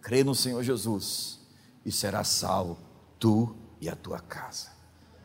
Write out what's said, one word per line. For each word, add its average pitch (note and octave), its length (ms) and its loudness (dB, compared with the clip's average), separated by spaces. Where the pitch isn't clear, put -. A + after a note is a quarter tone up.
"Crê B2+ 220 4
no C3+ 120 2
Senhor B2 260 0
Jesus A2+ 760 -2
e G#2 60 -4
serás G2+ 360 -2
salvo, F#2 500 0
tu A2+ 380 4
e D#3 100 -6
a - 60 -6
tua - 240 -8
casa." - 500 -12